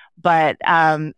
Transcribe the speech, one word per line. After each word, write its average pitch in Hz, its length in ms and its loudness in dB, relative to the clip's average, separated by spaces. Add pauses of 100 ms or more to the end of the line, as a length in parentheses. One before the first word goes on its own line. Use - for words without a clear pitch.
(220)
But, 160 340 0 (100)
um, 156 520 0